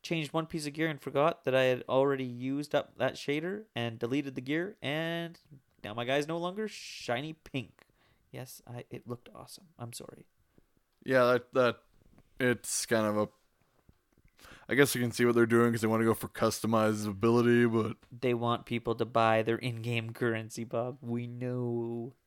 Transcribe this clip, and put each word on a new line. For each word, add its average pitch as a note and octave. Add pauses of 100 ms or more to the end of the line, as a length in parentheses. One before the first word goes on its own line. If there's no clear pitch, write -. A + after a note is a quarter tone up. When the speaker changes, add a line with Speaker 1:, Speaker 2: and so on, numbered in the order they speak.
Speaker 1:
Changed D#3+
one D#3+
piece D3+
of C#3+
gear D#3
and C#3+
forgot D3+
that B2+
I C3
had B2+
already C3+
used C3
up -
that B2+
shader F3 (120)
and A#2
deleted C3+
the C3+
gear, D#3+
and E3 (440)
now G#2
my A#2+
guy's C#3+
no E3
longer F#3
shiny D3
pink. - (460)
Yes, C3
I, A#2+
it -
looked A#2+
awesome. - (140)
I'm A#2
sorry. - (800)
Speaker 2:
Yeah, B2+
that, B2
that, B2 (600)
it's -
kind A2
of G#2+
a, G#2+ (1400)
I A#2
guess C3+
you B2
can A#2
see A#2+
what A#2+
they're A#2
doing A#2
'cause A#2
they A2
wanna A2+
go A2+
for -
customizability, A2+
but A2 (240)
Speaker 1:
They B2
want A#2
people A#2
to A#2
buy A2+
their A#2
in-game A#2
currency, A2+
Bob. B2
We A#2+
know. A#2+ (140)